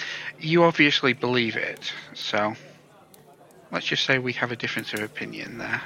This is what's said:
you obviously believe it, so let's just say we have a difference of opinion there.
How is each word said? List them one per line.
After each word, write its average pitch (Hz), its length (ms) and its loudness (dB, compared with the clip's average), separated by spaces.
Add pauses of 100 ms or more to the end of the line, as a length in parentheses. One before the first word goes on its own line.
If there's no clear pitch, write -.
(400)
you 165 240 6
obviously 147 480 6
believe 123 440 2
it, - 360 -6 (220)
so 107 400 -2 (1160)
let's - 160 -4
just - 180 0
say 135 140 2
we 127 140 -4
have 120 180 -4
a 117 60 -6
difference 113 360 -6
of 107 100 -2
opinion - 560 -10
there. 113 280 -6